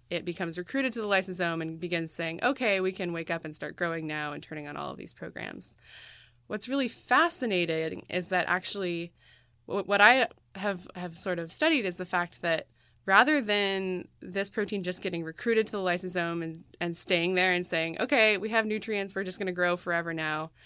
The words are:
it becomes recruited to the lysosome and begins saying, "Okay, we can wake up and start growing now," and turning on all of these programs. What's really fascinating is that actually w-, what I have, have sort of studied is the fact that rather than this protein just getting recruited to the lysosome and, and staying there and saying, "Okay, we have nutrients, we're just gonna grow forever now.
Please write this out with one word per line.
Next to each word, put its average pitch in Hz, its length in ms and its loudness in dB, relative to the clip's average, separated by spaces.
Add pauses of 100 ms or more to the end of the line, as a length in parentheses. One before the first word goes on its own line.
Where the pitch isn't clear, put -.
it 170 160 -4
becomes 170 320 -4
recruited 262 380 -2
to 233 80 -6
the 208 40 -4
lysosome 180 540 0
and 160 200 -6
begins 165 320 -2
saying, 165 300 -4
"Okay, 233 380 2
we 190 120 0
can 175 200 -4
wake 165 180 -6
up 170 140 -4
and 156 100 -10
start - 220 -10
growing 165 300 -2
now," 151 260 -4
and 151 100 -10
turning 151 260 -10
on 143 80 -10
all 143 140 -6
of - 80 -12
these - 160 -14
programs. - 600 -12 (720)
What's 214 220 -8
really 262 200 0
fascinating 185 1200 0
is 175 180 -4
that 180 180 2
actually 180 640 -4 (540)
w-, 190 200 -2
what 202 160 4
I 247 260 10 (260)
have, 190 400 -4
have 175 220 -8
sort 180 220 -4
of 165 120 -8
studied 302 360 2
is 180 100 -2
the 180 80 -6
fact 175 380 -2
that 165 240 0 (400)
rather 247 340 8
than 196 680 0 (140)
this 196 300 -4
protein 202 320 -2
just 180 180 -6
getting 175 240 -4
recruited 214 420 0
to - 60 -12
the 214 60 -4
lysosome 180 640 -2
and, 165 200 -8 (160)
and 175 140 -2
staying 175 420 0
there 185 180 4
and 180 120 0
saying, 165 340 -2
"Okay, 220 360 4
we 208 140 -4
have 220 160 2
nutrients, 208 480 -4
we're 196 100 -4
just 185 140 -8
gonna 190 140 -2
grow 180 240 2
forever 170 360 -2
now. 160 380 -2 (160)